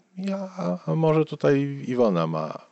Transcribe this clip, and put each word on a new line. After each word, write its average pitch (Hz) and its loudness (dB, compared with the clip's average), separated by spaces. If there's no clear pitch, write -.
Ja, 196 -6
a, 180 -4
a 156 0
może 160 4
tutaj 139 0
Iwona 110 2
ma 80 -6